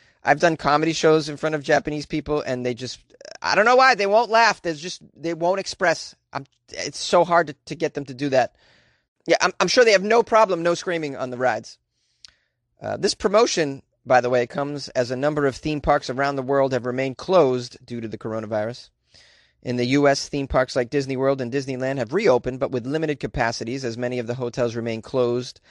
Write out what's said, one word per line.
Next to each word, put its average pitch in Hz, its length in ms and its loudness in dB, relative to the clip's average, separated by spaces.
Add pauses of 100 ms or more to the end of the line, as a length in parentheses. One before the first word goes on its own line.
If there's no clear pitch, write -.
(240)
I've 143 160 2
done 165 180 2
comedy 156 360 0
shows 156 360 2
in 147 80 -10
front 156 160 -4
of 147 100 -4
Japanese 147 440 0
people, 147 340 -4
and 123 240 -4
they 127 80 -2
just, 120 260 -12 (420)
I 92 120 2
don't 196 120 4
know 247 100 6
why, 262 180 6
they 202 140 0
won't 214 240 2
laugh. 220 300 4
There's 160 200 -6
just, 180 200 -12 (140)
they 139 200 -6
won't 175 240 0
express. - 560 -2 (180)
I'm, 139 120 -8 (240)
it's 110 300 -10
so - 240 4
hard 170 240 2
to, 151 80 -12 (100)
to 151 100 -10
get 151 180 -4
them 143 120 -8
to 131 100 -16
do 139 140 -4
that. 131 260 2 (720)
Yeah, 165 140 4
I'm, 185 180 2
I'm 196 80 2
sure 247 180 6
they 226 60 6
have 190 120 4
no 220 200 4
problem 190 400 4
no 170 100 2
screaming 165 420 -4
on 127 140 -6
the 123 80 -8
rides. 120 400 -2 (1040)
Uh, 104 160 -6
this 180 160 0
promotion, 185 680 0 (240)
by 123 140 6
the 123 80 0
way, 123 180 2
comes 143 420 -6
as 123 220 -2
a 127 40 -4
number 143 300 0
of 135 100 0
theme 151 260 -6
parks 147 280 0
around 139 260 -2
the 135 60 -4
world 135 320 2
have 120 140 -2
remained 131 300 -4
closed 127 680 2
due 117 160 -10
to 113 60 -6
the 107 100 -10
coronavirus. 110 720 -6 (720)
In 123 160 -4
the 123 80 0
U 139 240 4
S, - 180 0
theme 139 200 -6
parks 131 280 0
like 123 140 -2
Disney 139 260 -4
World 135 240 0
and 123 100 -6
Disneyland 131 480 -6
have 117 140 -6
reopened, 135 480 0
but 120 120 -4
with 120 140 -4
limited 151 360 -4
capacities, 123 640 -4
as 117 120 -6
many 123 220 -4
of 113 80 -6
the 117 60 -4
hotels 120 420 -4
remain 113 260 -6
closed 123 680 -2